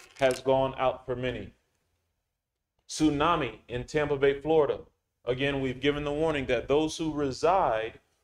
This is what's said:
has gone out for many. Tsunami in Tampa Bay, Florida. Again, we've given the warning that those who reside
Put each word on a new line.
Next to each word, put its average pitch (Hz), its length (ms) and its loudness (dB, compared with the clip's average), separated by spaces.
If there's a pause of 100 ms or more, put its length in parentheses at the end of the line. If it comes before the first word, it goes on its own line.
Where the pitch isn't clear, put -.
(180)
has 131 220 2
gone 135 380 0
out - 280 -2
for 127 80 -4
many. 117 380 -6 (1400)
Tsunami 151 800 0
in 120 160 -6
Tampa 147 320 -2
Bay, 139 240 2
Florida. 147 400 2 (440)
Again, 135 360 -2
we've 127 200 -4
given 143 220 0
the 147 100 -4
warning 147 340 -2
that 120 200 0
those 156 300 2
who 160 160 -4
reside 143 880 0 (240)